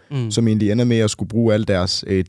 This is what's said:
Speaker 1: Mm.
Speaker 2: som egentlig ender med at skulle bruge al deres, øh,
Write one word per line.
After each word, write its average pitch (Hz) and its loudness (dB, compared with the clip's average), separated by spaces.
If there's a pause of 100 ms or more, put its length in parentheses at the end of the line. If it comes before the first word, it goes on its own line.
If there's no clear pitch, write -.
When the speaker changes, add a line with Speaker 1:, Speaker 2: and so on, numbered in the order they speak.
(120)
Speaker 1:
Mm. 123 -4
Speaker 2:
som 117 0
egentlig 107 2
ender 120 2
med 120 2
at 107 2
skulle - -8
bruge 110 2
al 104 0
deres, 90 -2
øh, 95 0